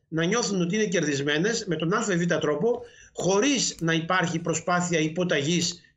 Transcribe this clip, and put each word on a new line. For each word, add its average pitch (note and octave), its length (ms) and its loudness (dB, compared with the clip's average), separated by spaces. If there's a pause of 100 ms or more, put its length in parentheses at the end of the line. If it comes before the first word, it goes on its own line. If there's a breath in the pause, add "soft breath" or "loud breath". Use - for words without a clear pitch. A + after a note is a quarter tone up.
να D#3+ 160 0
νιώθουν G3+ 360 0
ότι F3 140 0
είναι G#3+ 100 2
κερδισμένες D#3 840 0
με E3 100 -2
τον E3 160 -2
α A3 200 0
ή F3 40 2
β E3+ 100 2
τρόπο, F3 540 0 (320 loud breath)
χωρίς G#3 680 2
να E3 120 0
υπάρχει E3 460 0
προσπάθεια E3+ 600 0
υποταγής D#3 840 0 (160 loud breath)